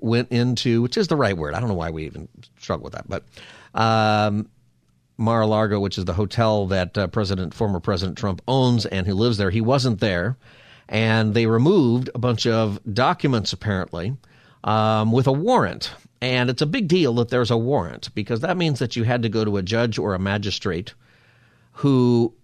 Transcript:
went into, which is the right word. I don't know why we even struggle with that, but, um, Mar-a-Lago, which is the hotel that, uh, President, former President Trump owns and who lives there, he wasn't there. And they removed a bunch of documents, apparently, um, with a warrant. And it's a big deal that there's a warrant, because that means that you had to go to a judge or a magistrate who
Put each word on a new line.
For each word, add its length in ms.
went 320
into, 480
which 160
is 100
the 80
right 220
word. 160
I 80
don't 80
know 60
why 160
we 160
even 200
struggle 240
with 80
that, 160
but, 160
um, 760
Mar-a-Lago, 640
which 180
is 60
the 100
hotel 540
that, 300
uh, 100
President, 460
former 260
President 380
Trump 320
owns 360
and 220
who 60
lives 240
there, 120
he 120
wasn't 400
there. 340
And 440
they 120
removed 680
a 60
bunch 260
of 360
documents, 600
apparently, 640
um, 480
with 140
a 40
warrant. 600
And 280
it's 120
a 40
big 240
deal 240
that 160
there's 220
a 40
warrant, 580
because 280
that 160
means 220
that 180
you 80
had 180
to 60
go 160
to 100
a 80
judge 340
or 160
a 60
magistrate 720
who 640